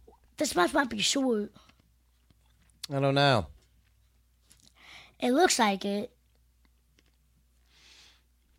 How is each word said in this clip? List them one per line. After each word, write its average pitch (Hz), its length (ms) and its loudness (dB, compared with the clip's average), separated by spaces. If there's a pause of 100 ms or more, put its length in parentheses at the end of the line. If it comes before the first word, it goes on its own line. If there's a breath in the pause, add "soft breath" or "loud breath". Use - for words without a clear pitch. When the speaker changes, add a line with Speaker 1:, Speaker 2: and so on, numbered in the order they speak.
(360)
Speaker 1:
This - 200 -4
match 339 180 2
might 277 140 0
be 226 100 -8
short. 220 540 0 (1400 soft breath)
Speaker 2:
I 139 80 -4
don't 139 140 0
know. 139 320 2 (1700 soft breath)
Speaker 1:
It 247 120 0
looks 339 260 4
like 202 260 0
it. 202 260 -4 (2500 soft breath)